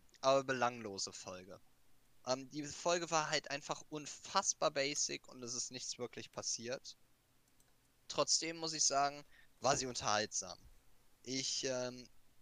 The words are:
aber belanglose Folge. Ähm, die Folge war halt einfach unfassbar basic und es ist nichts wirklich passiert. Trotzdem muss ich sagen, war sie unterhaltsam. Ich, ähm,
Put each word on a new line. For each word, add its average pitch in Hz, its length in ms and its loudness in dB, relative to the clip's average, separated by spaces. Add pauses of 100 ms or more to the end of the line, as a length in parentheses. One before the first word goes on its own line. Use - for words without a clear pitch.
(200)
aber 135 240 8
belanglose 120 680 0
Folge. 92 460 -12 (680)
Ähm, 131 240 0
die 147 120 -6
Folge 165 480 0
war 156 200 2
halt 151 200 0
einfach 143 380 -4
unfassbar - 840 0
basic 143 580 -2
und 127 140 -16
es 120 120 -6
ist 123 180 -6
nichts - 260 -8
wirklich 123 320 -8
passiert. - 680 -6 (1120)
Trotzdem 160 500 2
muss 160 160 -4
ich 151 120 2
sagen, 143 380 2 (380)
war 135 160 6
sie 131 100 0
unterhaltsam. 107 720 0 (640)
Ich, 131 420 -2
ähm, 123 420 -4 (360)